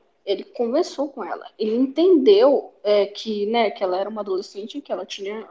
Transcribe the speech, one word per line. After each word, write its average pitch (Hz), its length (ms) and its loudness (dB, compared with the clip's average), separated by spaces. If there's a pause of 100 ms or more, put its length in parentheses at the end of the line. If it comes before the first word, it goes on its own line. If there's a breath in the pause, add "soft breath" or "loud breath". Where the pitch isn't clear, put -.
(240)
ele 196 200 -4
conversou 277 640 -2
com 247 160 -12
ela. 143 220 -10 (120)
Ele 214 180 -2
entendeu, 269 960 4 (100)
é, 208 240 4
que, 208 400 -6
né, 226 240 0
que - 140 -6
ela 180 140 -2
era 196 100 -4
uma 214 140 -8
adolescente, 202 580 -8
que - 120 -14
ela 185 140 -6
tinha 202 440 -10